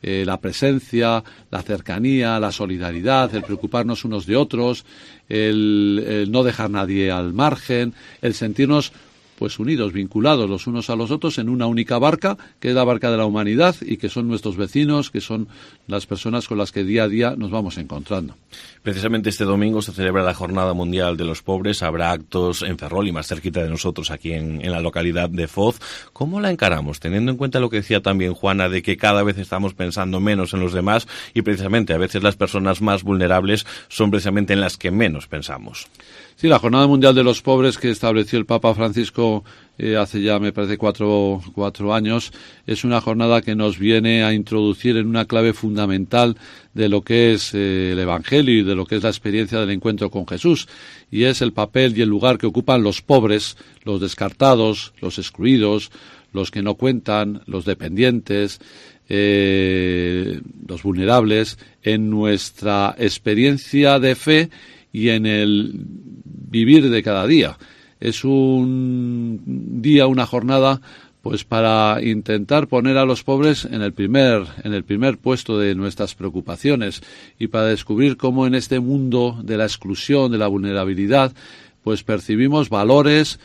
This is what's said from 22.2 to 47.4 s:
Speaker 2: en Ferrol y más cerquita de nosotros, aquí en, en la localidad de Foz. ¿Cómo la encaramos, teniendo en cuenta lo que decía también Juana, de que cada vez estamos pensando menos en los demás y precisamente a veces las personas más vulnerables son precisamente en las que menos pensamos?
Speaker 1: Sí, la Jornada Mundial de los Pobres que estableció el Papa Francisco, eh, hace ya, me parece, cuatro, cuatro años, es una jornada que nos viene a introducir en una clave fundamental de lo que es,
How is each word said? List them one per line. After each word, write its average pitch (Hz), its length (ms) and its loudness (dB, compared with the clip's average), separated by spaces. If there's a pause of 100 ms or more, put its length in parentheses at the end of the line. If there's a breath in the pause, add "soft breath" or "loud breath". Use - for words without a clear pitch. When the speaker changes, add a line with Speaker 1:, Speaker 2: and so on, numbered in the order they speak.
Speaker 2:
en 76 160 -6
Ferrol 92 320 -4
y 87 40 -4
más 78 160 -8
cerquita 87 340 -4
de 80 80 -4
nosotros, 80 400 -6
aquí 82 240 -8
en, 78 280 -6
en 90 100 -4
la 85 80 -4
localidad 85 500 -2
de 85 180 -4
Foz. 104 320 0 (320 loud breath)
¿Cómo 180 300 -6
la 202 80 0
encaramos, 78 500 -2
teniendo 104 300 0
en 127 80 -4
cuenta 131 220 -2
lo 120 100 0
que 110 80 -2
decía 98 240 0
también 92 320 0
Juana, 95 340 0
de 90 140 -2
que 95 160 -2
cada 101 240 4
vez 101 160 0
estamos 95 340 -4
pensando 92 480 -4
menos 98 320 0
en 95 80 -2
los 90 140 -2
demás 101 340 0 (240 loud breath)
y 117 80 -2
precisamente 98 540 0
a 82 40 0
veces 95 240 -2
las 101 140 2
personas 95 460 -2
más 98 220 0
vulnerables 95 600 2 (240 loud breath)
son 104 220 0
precisamente 101 420 0
en 98 80 2
las 92 160 -2
que 90 140 -6
menos 90 380 -2
pensamos? 69 600 -12 (520 loud breath)
Speaker 1:
Sí, 165 80 2
la 143 100 6
Jornada 127 280 4
Mundial 135 280 8
de 131 80 6
los 123 200 2
Pobres 131 340 2
que 123 140 -2
estableció 110 480 0
el 107 80 -2
Papa 113 280 2
Francisco, 110 720 -2 (320 loud breath)
eh, 110 220 0
hace 101 240 -2
ya, 104 160 2
me 101 160 -2
parece, 104 240 -2
cuatro, 104 640 0 (120)
cuatro 101 380 -4
años, 110 400 -2 (340 loud breath)
es 113 160 -4
una 120 200 0
jornada 117 400 2
que 110 120 -2
nos 107 240 -2
viene 113 460 2
a 107 80 2
introducir 107 640 0
en 110 100 -2
una 113 200 -2
clave 113 260 2
fundamental 104 840 0 (340 loud breath)
de 107 160 0
lo 101 140 2
que 117 320 4
es, - 180 -4